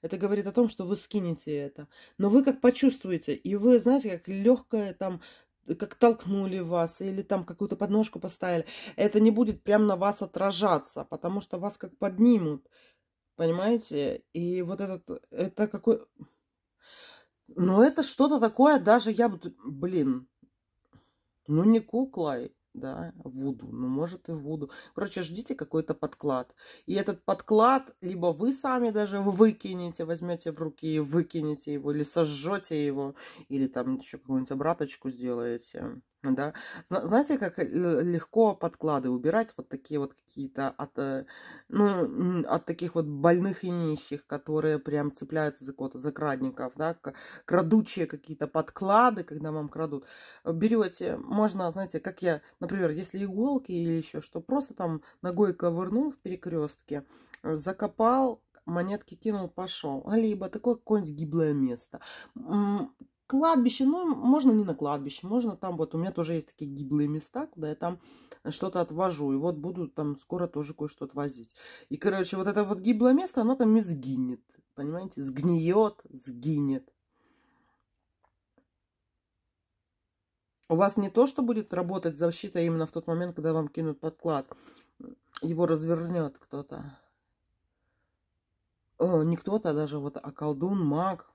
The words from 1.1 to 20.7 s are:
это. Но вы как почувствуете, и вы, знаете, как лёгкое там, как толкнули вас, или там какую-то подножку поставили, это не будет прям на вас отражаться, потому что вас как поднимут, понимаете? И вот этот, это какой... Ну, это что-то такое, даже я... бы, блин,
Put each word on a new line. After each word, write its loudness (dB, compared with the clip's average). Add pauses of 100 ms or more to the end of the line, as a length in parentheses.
это. -8 (300)
Но 4
вы 8
как 2
почувствуете, 2
и -4
вы, 8
знаете, 2
как -18
лёгкое 0
там, -6 (580)
как -8
толкнули 2
вас, 0
или -4
там -2
какую-то -6
подножку 0
поставили, -2 (300)
это 4
не 8
будет 2
прям 6
на 2
вас 0
отражаться, 0
потому -6
что -8
вас -6
как -16
поднимут, 4 (680)
понимаете? 0 (120)
И -2
вот -6
этот, -8 (100)
это -2
какой... 0 (1500)
Ну, 4
это 6
что-то 2
такое, 6
даже 4
я... 4
бы, -6 (260)
блин, -2 (1200)